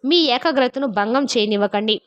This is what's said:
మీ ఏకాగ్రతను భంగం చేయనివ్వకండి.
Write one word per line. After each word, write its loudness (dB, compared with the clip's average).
మీ 2
ఏకాగ్రతను 0
భంగం 0
చేయనివ్వకండి. 0